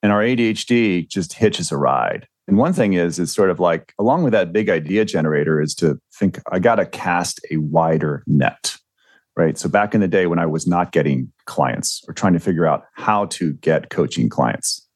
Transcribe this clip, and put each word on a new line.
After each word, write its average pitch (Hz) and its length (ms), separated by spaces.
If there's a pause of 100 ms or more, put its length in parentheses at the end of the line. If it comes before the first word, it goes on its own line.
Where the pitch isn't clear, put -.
And 104 80
our 104 120
A 120 120
D 120 140
H - 180
D 104 400
just - 280
hitches 98 360
a 80 60
ride. 65 500 (220)
And 98 100
one 156 140
thing 110 220
is, 87 260
is 87 120
sort 95 180
of 87 100
like, 85 360
along 139 280
with 127 80
that 92 200
big 104 160
idea 92 360
generator, 78 560
is 76 160
to 76 240 (140)
think, - 260 (100)
"I 92 80
gotta 107 260
cast - 640
a 78 100
wider 78 680
net," - 500 (600)
right? 80 200
So - 120
back 101 260
in 110 60
the 95 80
day 92 180
when 85 140
I 85 60
was 78 200
not 87 240
getting 67 420 (120)
clients - 640
or - 60
trying 95 180
to 85 80
figure 85 260
out 73 180 (100)
how 104 320
to 82 260
get 78 380
coaching - 380
clients - 560 (120)